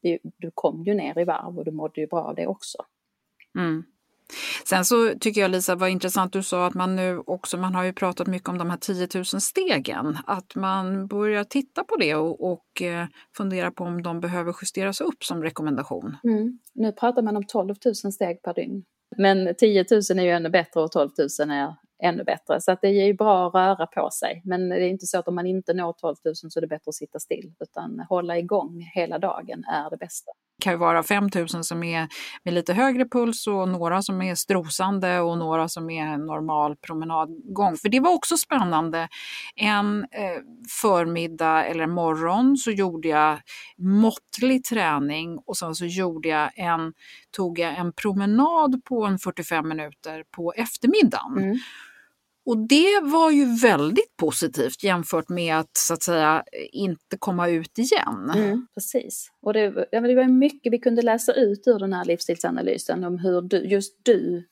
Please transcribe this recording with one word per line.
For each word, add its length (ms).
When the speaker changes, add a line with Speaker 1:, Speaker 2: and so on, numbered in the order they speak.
Speaker 1:
det, 220
du 300
kom 300
ju 100
ner 260
i 40
varv 340
och 80
du 60
mådde 300
ju 60
bra 160
av 120
det 120
också. 300
Speaker 2:
Mm. 260
Sen 200
så 340
tycker 220
jag, 100
Lisa, 240
var 120
intressant, 460
du 100
sa 240
att 60
man 220
nu 300
också, 320
man 180
har 80
ju 100
pratat 340
mycket 220
om 80
de 120
här 80
tiotusen 640
stegen, 840
att 300
man 520
börjar 360
titta 400
på 120
det 200
och, 360
och, 300
eh, 240
fundera 340
på 120
om 200
de 160
behöver 420
justeras 400
upp 220
som 200
rekommendation. 800
Speaker 1:
Mm. 360
Nu 180
pratar 300
man 160
om 60
tolvtusen 680
steg 300
per 120
dygn. 300
Men 400
tiotusen 640
är 40
ju 60
ännu 200
bättre 320
och 100
tolvtusen 600
är 240
ännu 200
bättre. 380
Så 100
att 100
det 60
är 180
ju 80
bra 340
att 60
röra 340
på 240
sig. 340
Men 240
det 60
är 140
inte 160
så 140
att 80
om 80
man 100
inte 280
når 200
tolvtusen 580
så 80
är 20
det 60
bättre 220
att 60
sitta 240
still, 400
utan 400
hålla 280
igång 440
hela 240
dagen 440
är 260
det 80
bästa. 340
Speaker 2:
Det 60
kan 100
ju 40
vara 260
femtusen 600
som 200
är 240
med 100
lite 200
högre 320
puls 420
och 220
några 320
som 200
är 140
strosande 840
och 180
några 300
som 220
är 280
normal 580
promenadgång. 1000
För 120
det 100
var 160
också 220
spännande. 720
En, 480
eh, 380
förmiddag 840
eller 220
morgon 720
så 140
gjorde 360
jag 320
måttlig 840
träning 840
och 120
sen 180
så 100
gjorde 440
jag 260
en, 380
tog 280
jag 180
en 160
promenad 920
på 200
en 140
fyrtiofem 500
minuter 600
på 220
eftermiddagen. 840
Speaker 1:
Mm. 220
Speaker 2:
Och 120
det 460
var 280
ju 140
väldigt 600
positivt 680
jämfört 460
med 260
att, 220
så 160
att 100
säga, 400
inte 480
komma 300
ut 280
igen. 580
Speaker 1:
Mm, 380
precis. 580
Och 120
det, 380
ja, 100
men 20
det 120
var 80
mycket 500
vi 60
kunde 220
läsa 320
ut 340
ur 120
den 140
här 120
livsstilsanalysen 960
om 140
hur 240
du, 160
just 460
du 480